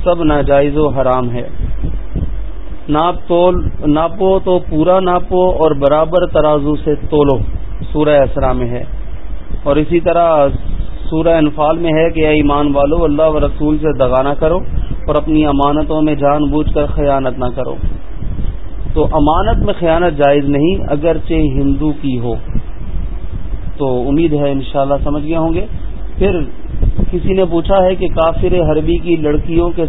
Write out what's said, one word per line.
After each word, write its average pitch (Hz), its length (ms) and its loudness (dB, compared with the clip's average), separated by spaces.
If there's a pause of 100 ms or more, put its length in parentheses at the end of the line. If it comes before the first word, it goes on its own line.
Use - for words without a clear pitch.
سب 175 180 0
ناجائز 143 540 2
و 151 120 2
حرام 127 420 0
ہے۔ 120 180 -6 (1400)
ناپ 160 260 2 (120)
تول، 175 420 2 (180)
ناپو 175 520 2
تو 180 200 0 (100)
پورا 175 320 2
ناپو 180 500 0
اور 160 200 2
برابر 156 560 2
ترازو 151 500 2
سے 147 180 -2
تولو، 143 440 0 (540)
سورہ 151 280 2
اسراء 131 320 0
میں 123 160 -2
ہے۔ 123 160 -4 (760)
اور 143 140 0
اسی 160 240 0
طرح 165 460 2 (640)
سورہ 160 180 0
انفال 156 500 2
میں 170 120 -2
ہے 160 200 2
کہ 160 100 -4
اے 151 120 2
ایمان 147 420 2
والو، 151 300 2
اللہ 151 180 0
و 156 180 2
رسول 151 380 0
سے 147 200 -2
دغا 127 240 2
نہ 143 180 0
کرو 165 200 0 (460)
اور 151 80 0
اپنی 151 320 0
امانتوں 147 560 0
میں 151 120 2
جان 143 300 2
بوجھ 147 300 0
کر 147 120 0
خیانت 135 520 0
نہ 127 60 -4
کرو۔ 127 300 -4 (1200)
تو 151 100 2
امانت 170 640 2
میں 202 120 0
خیانت 165 400 2
جائز 143 260 4
نہیں، 143 320 2 (120)
اگرچہ 151 440 -2
ہندو 139 600 0 (100)
کی 131 160 -2
ہو۔ 117 160 -2 (1400)
تو 131 300 -2
امید 156 240 2
ہے 143 180 0
انشاءاللہ 139 440 -2 (100)
سمجھ 147 220 -2
گئے 160 100 -2
ہوں 165 180 0
گے۔ 180 120 -2 (520)
پھر 185 220 2 (720)
کسی 180 220 0
نے 190 120 2
پوچھا 175 400 2
ہے 190 100 2
کہ 180 140 -2
کافر 165 460 0 (160)
حربی 156 280 0
کی 170 180 0
لڑکیوں 156 540 0
کے 165 180 0